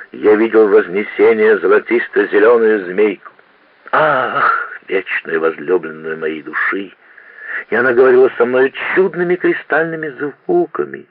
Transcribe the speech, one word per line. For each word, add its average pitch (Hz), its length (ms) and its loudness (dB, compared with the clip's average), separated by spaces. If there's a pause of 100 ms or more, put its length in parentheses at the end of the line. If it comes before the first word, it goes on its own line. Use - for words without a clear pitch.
(120)
я 101 220 2
видел 110 340 4
Вознесение 107 880 2
золотисто-зелёную 107 1300 2
змейку. 95 480 -2 (600)
Ах, 139 720 0 (220)
вечную 80 520 -4
возлюбленную 80 800 -4
моей 78 240 -6
души! 87 500 -8 (800)
И - 60 -6
она 123 160 2
говорила 127 440 6
со 120 80 2
мной 127 280 0 (220)
чудными 175 420 0
кристальными 165 720 -4
звуками. 143 1040 -4